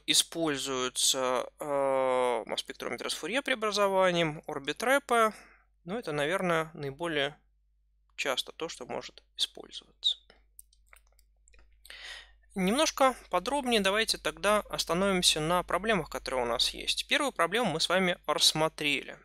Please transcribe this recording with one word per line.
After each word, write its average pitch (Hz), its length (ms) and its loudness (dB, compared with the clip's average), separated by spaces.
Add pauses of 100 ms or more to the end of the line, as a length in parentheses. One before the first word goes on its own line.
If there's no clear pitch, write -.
используются, 131 1400 0 (100)
э, 131 840 2
масс-спектрометры - 640 -6
с - 40 -4
Фурье 214 280 -4
преобразованием, 190 1080 2
орбитрэпы. 214 840 0 (520)
Ну, 180 120 -8
это, 226 140 -6
наверное, 160 600 0
наиболее 147 640 -4 (800)
часто - 360 -4
то, 165 180 -8
что - 160 -14
может - 380 -10 (140)
использоваться. - 800 -4 (2250)
Немножко 254 640 2 (140)
подробнее 240 500 0
давайте 202 380 0
тогда 165 420 2 (100)
остановимся 180 680 2
на 170 240 0
проблемах, 185 460 0
которые 131 340 -4
у 120 40 -2
нас - 240 0
есть. - 360 -4
Первую 277 240 2
проблему 180 400 0
мы 156 80 -2
с - 100 0
вами 180 280 2 (100)
рассмотрели. 151 960 0